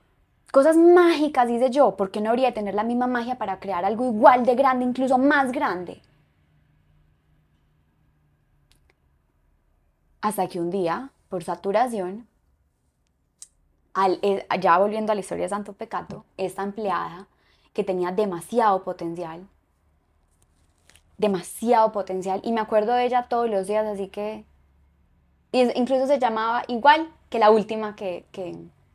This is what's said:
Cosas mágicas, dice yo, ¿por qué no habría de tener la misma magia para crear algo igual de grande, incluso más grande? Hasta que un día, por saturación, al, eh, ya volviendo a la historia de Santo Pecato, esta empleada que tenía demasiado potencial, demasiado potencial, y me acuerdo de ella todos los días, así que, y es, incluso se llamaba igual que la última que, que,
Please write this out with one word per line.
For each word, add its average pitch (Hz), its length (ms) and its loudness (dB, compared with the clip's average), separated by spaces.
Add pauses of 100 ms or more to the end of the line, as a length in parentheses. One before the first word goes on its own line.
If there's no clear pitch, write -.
(520)
Cosas 302 260 6
mágicas, 330 680 6
dice 240 220 0
yo, 240 260 4
¿por 196 140 -2
qué 208 120 -6
no 220 100 0
habría 254 160 2
de 240 60 -2
tener 202 200 -6
la 214 100 -2
misma 240 240 -2
magia 247 300 -4
para 190 220 -8
crear 185 260 -4
algo 220 200 -2
igual 247 400 4
de 247 100 2
grande, 254 300 0
incluso 254 320 0
más 277 340 2
grande? 190 500 -6 (4000)
Hasta 202 220 -2
que 185 120 -8
un 170 120 -4
día, 196 400 -4 (180)
por 175 140 -8
saturación, 202 840 -4 (1700)
al, 190 300 0
eh, 196 200 0 (160)
ya 175 200 4
volviendo 214 320 -2
a 214 40 0
la 196 60 -4
historia 175 220 -8
de 180 60 -4
Santo 202 240 -8
Pecato, 180 520 -12 (100)
esta 190 280 -6
empleada 185 640 -6 (460)
que 208 100 -2
tenía 185 280 -2
demasiado 190 720 0
potencial, 170 640 -10 (1700)
demasiado 220 720 0
potencial, 185 520 -6
y 233 100 -4
me 226 80 -2
acuerdo 214 320 0
de 247 120 2
ella 247 240 -2
todos 233 180 0
los 190 200 -4
días, 214 180 -2
así 202 220 -6
que, 214 380 -12 (1080)
y 247 80 2
es, 247 160 2
incluso 262 320 0
se 285 100 4
llamaba 226 520 0
igual 285 380 4 (220)
que 240 80 -4
la 214 140 6
última 214 440 0
que, 180 360 -10
que, 170 260 -12 (380)